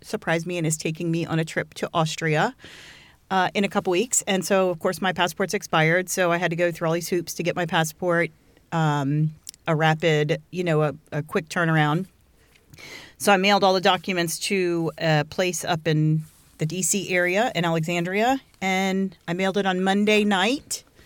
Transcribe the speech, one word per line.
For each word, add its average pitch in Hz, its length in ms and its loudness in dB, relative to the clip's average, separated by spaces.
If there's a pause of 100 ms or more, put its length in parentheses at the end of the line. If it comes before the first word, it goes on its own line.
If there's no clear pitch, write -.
surprised 165 460 -4
me 180 100 -6
and 160 100 -2
is 156 120 -2
taking 165 320 -4
me 165 160 -2
on 160 120 -2
a 160 60 0
trip 165 300 -6
to - 180 -6
Austria, 160 640 0 (720)
uh, 190 260 0
in 208 100 0
a 196 40 -2
couple 190 220 -2
weeks. 180 380 0
And 190 160 0
so, 190 260 2
of 165 80 -4
course, 185 240 -2
my 185 100 0
passport's 180 400 -2
expired, 180 560 2
so 180 220 0
I 170 60 2
had 175 140 0
to 170 60 -2
go 175 140 2
through 165 160 -4
all 160 80 2
these 170 140 -4
hoops 175 260 -4
to - 80 -6
get 165 140 -2
my 175 100 0
passport, 170 640 0 (400)
um, 151 600 0 (340)
a 165 80 0
rapid, 156 640 2 (120)
you 180 100 -4
know, 156 200 2
a, 147 120 0 (160)
a 151 140 -6
quick - 240 -6
turnaround. 160 580 2 (1120)
So 208 140 4
I 196 40 8
mailed 196 280 4
all 190 100 6
the 190 60 2
documents 180 580 0 (120)
to 170 480 0
a 156 260 2
place 180 400 -2
up 165 240 -2
in 156 340 2 (360)
the 156 80 0
D 175 160 -4
C 185 280 -2
area 185 460 2
in 170 80 0
Alexandria, 175 760 0 (200)
and 190 560 -2 (100)
I 180 60 -4
mailed 190 240 -2
it 196 100 0
on 185 160 0
Monday 208 400 2
night, 208 600 0 (220)